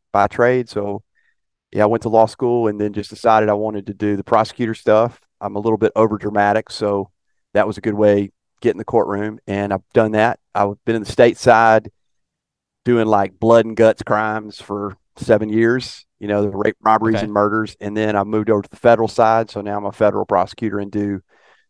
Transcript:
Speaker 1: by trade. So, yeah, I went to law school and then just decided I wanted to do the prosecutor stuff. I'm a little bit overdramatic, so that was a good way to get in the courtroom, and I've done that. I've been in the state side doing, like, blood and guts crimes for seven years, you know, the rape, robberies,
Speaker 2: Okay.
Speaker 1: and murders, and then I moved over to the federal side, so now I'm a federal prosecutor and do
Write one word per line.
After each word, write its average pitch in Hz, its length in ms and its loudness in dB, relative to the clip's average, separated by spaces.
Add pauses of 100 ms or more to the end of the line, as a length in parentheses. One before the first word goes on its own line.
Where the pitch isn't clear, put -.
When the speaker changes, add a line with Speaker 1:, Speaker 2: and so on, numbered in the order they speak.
(120)
Speaker 1:
by 101 160 2
trade. 123 420 0
So, 101 320 -8 (680)
yeah, 104 100 0
I 107 40 4
went 110 180 0
to 120 40 -4
law 110 160 4
school 120 440 -2
and 104 120 -6
then 104 140 -4
just 101 160 -10
decided 110 400 0
I 104 40 2
wanted 104 340 -6
to 101 60 -10
do 104 220 -4
the 98 80 -8
prosecutor 110 480 0
stuff. 110 480 0 (180)
I'm 101 180 -10
a 104 40 -8
little 110 180 -2
bit 107 160 0
overdramatic, 104 760 0
so 101 380 -4 (420)
that 101 140 2
was 107 100 -8
a 101 60 -18
good 110 120 -2
way 101 340 2
to - 40 -20 (300)
get 117 80 0
in 98 80 -4
the 113 60 -10
courtroom, 107 640 -2
and 101 280 -4
I've 95 180 -6
done 110 200 2
that. 110 280 0 (140)
I've 101 320 -4
been 113 100 -2
in 110 60 -6
the - 100 -12
state 120 240 4
side 113 540 4 (960)
doing, 117 200 2
like, 101 320 0
blood 113 280 4
and 110 100 -12
guts 110 260 2
crimes 107 580 -4
for 101 360 -10 (200)
seven 107 340 0
years, 113 560 -2 (140)
you 104 80 -12
know, 104 140 0
the 104 80 -2
rape, 101 300 -2
robberies, 110 360 2
Speaker 2:
Okay. 104 80 -4
Speaker 1:
and 104 80 -8
murders, 104 480 0
and 104 160 -8
then 107 200 -2
I 98 80 0
moved 107 260 -4
over 104 120 0
to - 80 -12
the - 60 -20
federal 113 320 2
side, 113 420 0
so 104 100 -10
now 104 160 -6
I'm 104 100 -8
a 101 60 -8
federal 104 320 0
prosecutor 101 540 -2
and 101 120 -8
do 101 300 -6 (500)